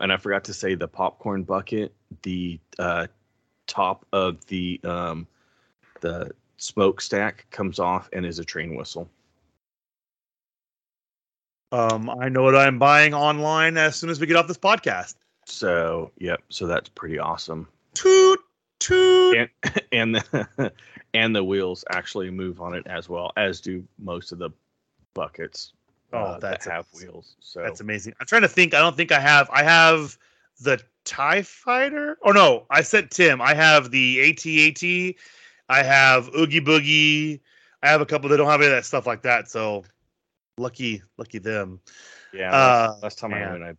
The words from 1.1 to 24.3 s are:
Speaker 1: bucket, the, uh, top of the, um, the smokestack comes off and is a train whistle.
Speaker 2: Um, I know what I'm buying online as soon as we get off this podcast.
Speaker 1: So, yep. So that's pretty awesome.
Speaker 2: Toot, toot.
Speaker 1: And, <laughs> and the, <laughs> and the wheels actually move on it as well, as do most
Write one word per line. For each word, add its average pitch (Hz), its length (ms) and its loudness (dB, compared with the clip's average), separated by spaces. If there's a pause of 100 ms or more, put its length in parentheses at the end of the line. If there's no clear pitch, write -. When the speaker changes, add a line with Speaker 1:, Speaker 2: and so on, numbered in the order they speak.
Speaker 1:
bucket, 98 500 -6 (300)
the, 90 360 -8 (200)
uh, 85 280 -4 (600)
top 95 440 -4
of 92 360 -4
the, 90 360 -6
um, 85 420 -8 (760)
the 85 300 -8 (260)
smokestack - 960 -4
comes 98 280 -8
off 92 320 -4
and 90 140 -8
is 82 140 -10
a 85 60 -12
train 82 300 -10
whistle. 85 340 -14 (2750)
Speaker 2:
Um, 113 360 0
I 123 180 -6
know 131 160 0
what 131 120 6
I'm 135 240 4
buying 147 340 6
online 151 640 0
as 156 180 2
soon 165 140 -8
as 160 100 -6
we 156 80 -4
get 165 80 2
off 170 120 4
this 175 100 -8
podcast. 147 580 -2 (300)
Speaker 1:
So, 85 720 -4
yep. 85 320 -6
So - 180 -8
that's 85 220 -4
pretty 78 280 -10
awesome. 80 500 -8 (260)
Speaker 2:
Toot, 381 480 6 (380)
toot. 370 580 4
Speaker 1:
And, - 120 -2 (140)
<laughs> - 300 -6
and 113 220 0
the, 110 560 -6 (220)
<laughs> - 200 -14
and 113 220 0
the 98 80 0
wheels 92 460 -4
actually 92 400 -8
move 92 320 -10
on 87 120 -10
it 90 140 -10
as 87 200 -12
well, 87 300 -10
as 95 240 -2
do 90 240 -10 (140)
most 87 340 -12